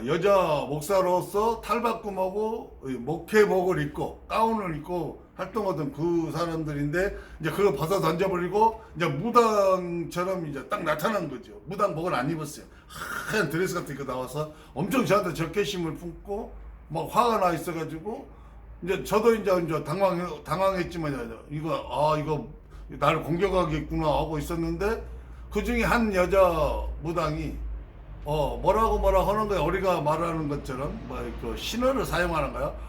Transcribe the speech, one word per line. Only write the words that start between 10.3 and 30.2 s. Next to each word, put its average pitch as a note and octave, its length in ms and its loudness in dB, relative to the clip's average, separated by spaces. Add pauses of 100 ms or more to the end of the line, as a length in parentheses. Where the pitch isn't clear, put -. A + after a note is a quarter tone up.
이제 C3+ 220 -8
딱 - 140 -4
나타난 E3 460 0
거죠. A2 360 -12
무당복을 F3 500 0
안 B2+ 160 0
입었어요. D3 340 -6 (220)
하얀 - 640 -2
드레스 E3+ 260 0
같은 D3 200 -6
거 C3+ 100 -8
나와서 B2+ 480 -4 (200)
엄청 G#3+ 320 2
저한테 F#3 280 4
적개심을 E3 600 -2
품고 G3 580 -10 (340)
막 D#3 240 -4
화가 A3 280 4
나 F3+ 140 4
있어가지고 D#3+ 840 -6 (480)
이제 F3 200 -2
저도 A3 320 6
이제, G3 160 2 (120)
이제 D#3 200 -2
당황-, F3 600 0
당황했지만 D#3+ 1080 -2
이거, D3 400 -4
아, D3 280 2
이거 D3+ 300 -2 (400)
나를 D3+ 360 0
공격하겠구나 E3 840 0
하고 D3+ 300 2
있었는데 E3 680 -2 (460)
그 G3+ 140 0
중에 A#3 200 0
한 G#3+ 300 4
여자 F3+ 260 4 (600)
무당이, D#3+ 540 -2 (720)
어, C#3+ 320 0
뭐라고 G#3 420 4
뭐라 F#3+ 280 4
하는 G#3+ 200 2
거야. G3 140 2
우리가 F3 400 2
말하는 D#3+ 460 0